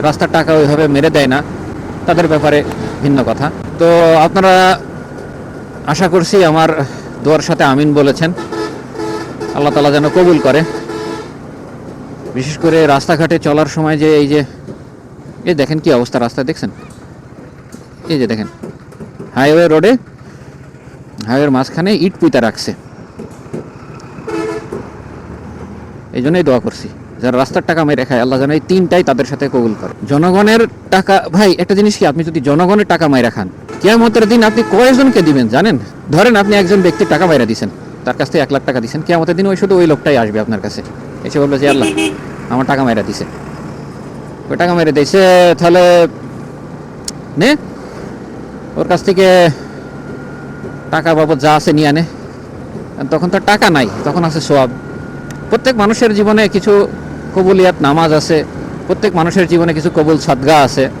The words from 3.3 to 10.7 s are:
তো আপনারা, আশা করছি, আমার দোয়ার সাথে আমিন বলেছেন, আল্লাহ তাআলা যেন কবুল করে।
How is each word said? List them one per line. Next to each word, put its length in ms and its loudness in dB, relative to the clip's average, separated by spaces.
তো 360 4
আপনারা, 640 4
আশা 200 0
করছি, 380 4
আমার 380 2
দোয়ার 160 2
সাথে 240 -2
আমিন 300 4
বলেছেন, 400 2
আল্লাহ 180 0
তাআলা 180 2
যেন 180 2
কবুল 300 4
করে। 240 2